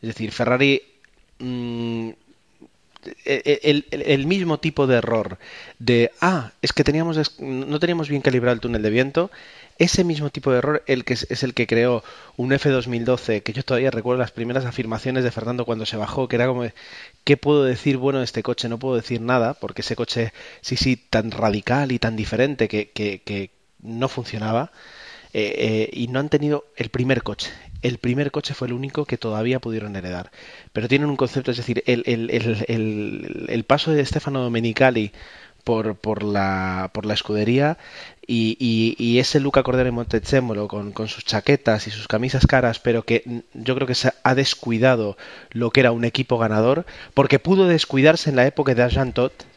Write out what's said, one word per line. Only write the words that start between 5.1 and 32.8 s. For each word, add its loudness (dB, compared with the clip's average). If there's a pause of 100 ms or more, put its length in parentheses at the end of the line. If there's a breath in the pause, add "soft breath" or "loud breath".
de, 4 (100)
"Ah, 0 (120)
es 0
que 2
teníamos 0
des-, -2
no -6
teníamos -2
bien -2
calibrado 4
el -8
túnel -2
de 2
viento", 0 (480 loud breath)
ese 4
mismo 0
tipo -2
de 4
error 0
el 0
que -2
es, -4
es -4
el -2
que 0
creó 2 (340 loud breath)
un 0
F 2
dos 0
mil -2
doce, 0
que -6
yo -6
todavía 0
recuerdo -2
las -2
primeras -4
afirmaciones -4
de 0
Fernando -6
cuando -4
se -6
bajó, -4
que -4
era 2
como, -2 (600 loud breath)
"¿qué 4
puedo 4
decir 2
bueno 0
de -2
este -6
coche?". -4
No -4
puedo -2
decir -4
nada, 2
porque -10
ese -4
coche, -4 (260 loud breath)
sí, -6
sí, 2
tan -2
radical 0
y 0
tan -2
diferente 0
que, -4
que, -6
que -8 (300)
no -4
funcionaba, -4 (640 loud breath)
eh, -2
eh, 0
y -4
no -2
han -2
tenido 0 (100)
el -6
primer 0
coche. -8 (320 loud breath)
El -2
primer -2
coche -6
fue -8
el -6
único -6
que -6
todavía -2
pudieron -8
heredar. -10 (400 loud breath)
Pero -2
tienen 2
un -2
concepto, -2
es -2
decir, -4
el, 2
el, -2
el, -2
el, -4